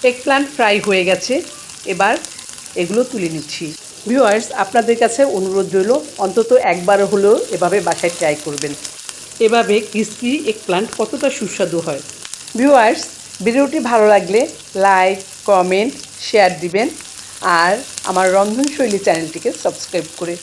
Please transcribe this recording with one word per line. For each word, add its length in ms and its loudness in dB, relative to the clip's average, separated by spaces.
এগ 140 2
প্লান্ট 340 2
ফ্রাই 240 2
হয়ে 300 2
গেছে, 240 0
এবার 220 2
এগুলো 280 0
তুলে 260 -4
নিচ্ছি। 360 -10
ভিউয়ার্স, 400 2
আপনাদের 380 2
কাছে 200 2
অনুরোধ 340 0
রইল 200 2
অন্তত 300 0
একবার 360 2
হলেও 240 4
এভাবে 260 2
বাসায় 340 -2
ট্রাই 280 0
করবেন, 300 -4
এভাবে 360 4
ক্রিসপি 420 -4
এগ 160 -2
প্লান্ট 320 -2
কতটা 340 -2
সুস্বাদু 560 -4
হয়। 160 -6
ভিউয়ার্স, 460 6
ভিডিওটি 360 2
ভালো 280 4
লাগলে 320 4
লাইক, 320 4
কমেন্ট, 480 2
শেয়ার 320 4
দিবেন, 280 -2
আর 160 4
আমার 220 2
রন্ধনশৈলী 680 0
চ্যানেলটিকে 440 0
সাবস্ক্রাইব 440 -4
করে 260 -6